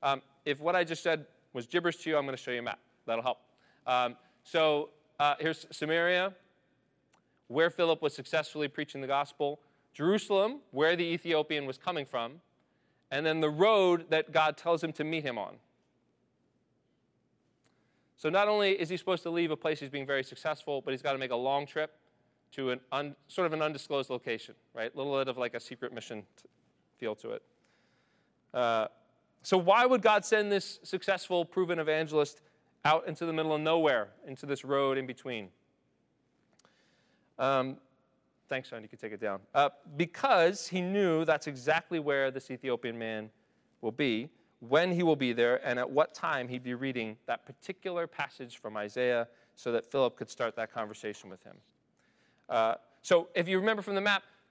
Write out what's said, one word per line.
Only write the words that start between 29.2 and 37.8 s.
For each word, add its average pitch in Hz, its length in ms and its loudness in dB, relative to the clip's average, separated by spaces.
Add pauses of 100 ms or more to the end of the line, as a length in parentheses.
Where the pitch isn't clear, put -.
so - 160 2
why 196 300 6
would 247 160 4
God 214 200 4
send 208 280 2
this - 320 -2
successful, 185 640 0
proven 175 340 0
evangelist 156 600 0 (440)
out 156 220 4
into 165 180 -6
the 160 80 -2
middle 160 220 0
of 151 60 -2
nowhere, 156 480 2 (180)
into 135 180 -14
this 139 180 -6
road 135 360 0
in 131 80 -4
between? 117 420 -10 (1900)
Um, 131 380 0 (720)